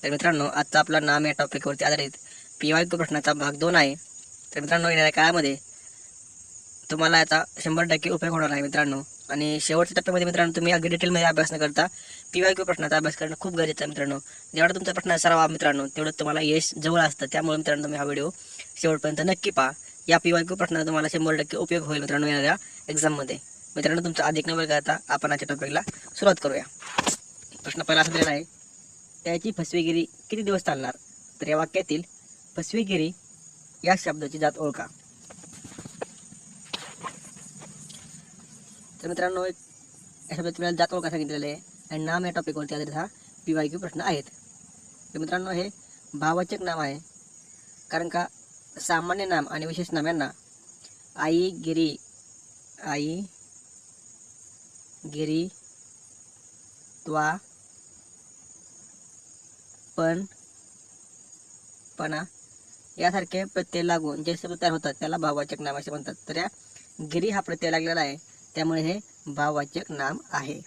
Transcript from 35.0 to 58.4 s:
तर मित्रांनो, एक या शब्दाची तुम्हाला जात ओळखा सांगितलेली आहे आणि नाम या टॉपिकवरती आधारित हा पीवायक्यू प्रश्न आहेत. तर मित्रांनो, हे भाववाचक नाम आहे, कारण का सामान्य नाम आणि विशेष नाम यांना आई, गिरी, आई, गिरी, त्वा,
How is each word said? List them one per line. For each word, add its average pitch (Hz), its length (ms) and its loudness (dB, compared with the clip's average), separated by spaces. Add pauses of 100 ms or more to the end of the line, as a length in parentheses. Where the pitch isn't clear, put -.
तर 165 60 -8
मित्रांनो, 180 360 -2
एक 185 100 -4 (760)
या 165 60 -6
शब्दाची 170 200 -4
तुम्हाला 175 200 0
जात 170 180 2
ओळखा 170 160 -2
सांगितलेली 147 360 -4
आहे 147 140 -8 (300)
आणि 156 140 -4
नाम 170 200 0
या 175 60 -2
टॉपिकवरती 156 440 -6
आधारित 147 180 -6
हा 156 120 -4 (420)
पीवायक्यू 156 320 0
प्रश्न 175 220 -8
आहेत. 147 240 -2 (880)
तर 151 40 -6
मित्रांनो, 185 320 -4
हे 180 180 -2 (460)
भाववाचक 175 480 -2
नाम 170 160 -4
आहे, 147 220 -4 (880)
कारण 170 180 -2
का 175 180 -2 (540)
सामान्य 175 440 -2
नाम 160 240 0
आणि 156 180 -6
विशेष 170 260 -4
नाम 151 140 0
यांना 156 240 -2 (840)
आई, 165 340 2
गिरी, 160 460 0 (880)
आई, 151 380 -4 (1900)
गिरी, 156 340 0 (1600)
त्वा, 156 300 0 (2500)